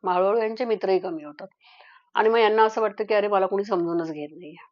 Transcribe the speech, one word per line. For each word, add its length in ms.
मग 100
हळूहळू 260
यांचे 260
मित्रही 340
कमी 260
होतात 220
आणि 140
मग 100
यांना 240
असं 180
वाटतं 240
की, 100
"अरे, 140
मला 180
कोणी 180
समजूनच 460
घेत 220
नाहीये." 220